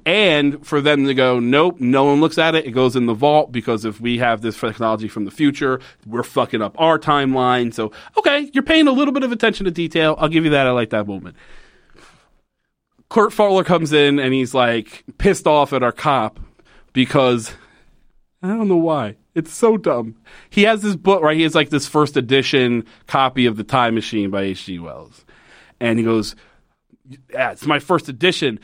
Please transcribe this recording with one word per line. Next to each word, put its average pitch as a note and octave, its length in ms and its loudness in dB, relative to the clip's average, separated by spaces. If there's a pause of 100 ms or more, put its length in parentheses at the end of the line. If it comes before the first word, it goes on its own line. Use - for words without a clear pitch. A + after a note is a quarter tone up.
And D3+ 600 0
for D3 140 -2
them C#3+ 280 2
to C#3 60 0
go, B2+ 280 2
"Nope, C#3+ 400 0
no C3 240 2
one C#3+ 160 4
looks D#3+ 160 0
at D#3+ 180 2
it. D#3 100 0
It B2 60 -12
goes B2+ 240 2
in B2 100 0
the A#2+ 80 0
vault D3 380 2
because A2+ 320 -4
if G#2+ 160 -6
we A#2 200 -4
have A#2 200 0
this A2+ 180 -6
technology A2 520 -4
from G#2+ 160 -8
the F#2+ 60 -12
future, C#3+ 500 -2 (260)
we're A#2 160 -6
fucking A#2+ 380 -2
up G#2 180 -6
our D#3+ 180 4
timeline." C3 760 0
So, A2 180 -6 (260)
okay, D4 360 0
you're C4+ 100 0
paying D#4+ 240 4
a C4 60 2
little C#4 200 0
bit C4 100 -2
of A#3+ 100 -2
attention A3+ 320 -2
to F3 60 -2
detail. D#3+ 460 0
I'll D#3 120 0
give D#3+ 160 0
you D3+ 60 2
that. C#3 160 2
I B2+ 40 2
like A#2+ 200 -2
that G#2+ 140 -2
moment. F#2 300 -12 (1700)
Kurt G#3 220 2
Fowler G3 320 2
comes D#3+ 300 0
in C#3+ 260 4
and C3 140 -2
he's, C3 200 -2
like, A#2 500 -2 (140)
pissed F#3 300 0
off D3 260 2
at B2+ 100 0
our A#2+ 80 0
cop B2+ 480 -2 (540)
because, B2+ 600 0 (880)
I F3+ 60 -8
don't G#3+ 200 -2
know F#3 100 2
why. D3 380 -2 (200)
It's D#3 180 -6
so A3+ 240 2
dumb. A#2+ 380 -4 (340)
He G3+ 140 2
has G#3+ 180 2
this G#3 140 -2
book, F#3+ 260 2
right? D#3 160 2
He E3 60 2
has, D#3 120 0
like, D#3 140 2
this C#3+ 180 -2
first D3+ 300 0
edition B2+ 680 0 (220)
copy C3 380 0
of A2 120 0
The G#2+ 60 -6
Time A#2+ 320 0
Machine G#2 360 -4
by G2 120 -2
H F#2+ 220 -6
G F2+ 140 -12
Wells. D#2 460 -18 (540)
And A#2 200 0
he A2+ 60 0
goes, A2+ 300 -2 (960)
"Yeah, B2 200 -4
it's - 160 -14
my D3+ 120 2
first E3+ 300 -2
edition. C3+ 540 -2